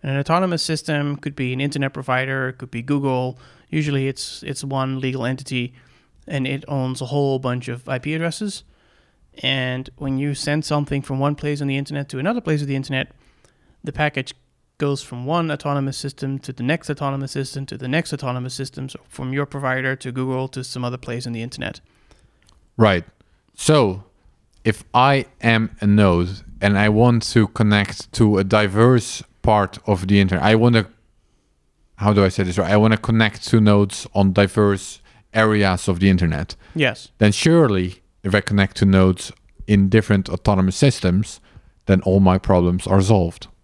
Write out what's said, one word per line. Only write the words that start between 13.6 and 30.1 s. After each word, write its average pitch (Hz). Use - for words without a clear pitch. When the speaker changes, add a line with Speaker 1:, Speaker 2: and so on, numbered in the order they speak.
Speaker 1:
the 143
package 147
goes 143
from 123
one 165
autonomous 143
system 135
to 131
the 123
next 156
autonomous 139
system 139
to -
the 127
next 151
autonomous 127
system, 135
so -
from 131
your 143
provider 131
to 131
Google 131
to 131
some 127
other 123
place 123
on 117
the 113
internet. -
Speaker 2:
Right. 98
So 104
if -
I 135
am 113
a 104
node 95
and 101
I 104
want 113
to 110
connect 104
to 104
a 98
diverse 107
part 104
of 92
the 101